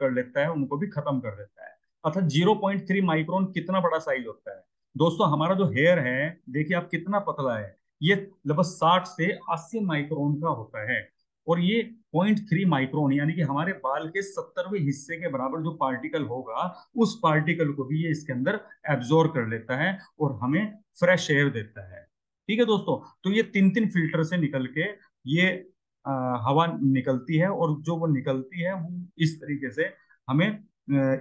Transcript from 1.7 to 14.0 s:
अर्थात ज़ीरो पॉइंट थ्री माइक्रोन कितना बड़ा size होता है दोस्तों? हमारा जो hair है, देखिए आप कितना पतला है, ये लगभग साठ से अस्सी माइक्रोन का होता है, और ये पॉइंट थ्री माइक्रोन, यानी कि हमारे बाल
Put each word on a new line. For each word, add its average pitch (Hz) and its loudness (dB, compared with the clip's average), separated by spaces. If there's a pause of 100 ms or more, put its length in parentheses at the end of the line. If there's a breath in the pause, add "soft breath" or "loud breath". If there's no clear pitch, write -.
अर्थात 180 0
ज़ीरो 170 4
पॉइंट 196 -2
थ्री 196 2
माइक्रोन 170 0
कितना 185 -2
बड़ा 160 0
size 131 -4
होता 104 -14
है 92 -20 (320)
दोस्तों? 165 4
हमारा 160 2
जो 185 2
hair 156 4
है, 135 -2 (100)
देखिए 151 -2
आप 175 -4
कितना 185 -4
पतला 147 -4
है, 101 -10 (240)
ये 175 4 (320)
लगभग 151 2
साठ 175 2
से 175 -2 (180)
अस्सी 170 -6
माइक्रोन 147 -2
का 165 -2
होता 113 -6
है, 110 -4 (380)
और 170 0
ये 214 2 (300)
पॉइंट 202 4
थ्री 190 0
माइक्रोन, 139 2
यानी 147 2
कि 180 0
हमारे 143 0
बाल 147 -4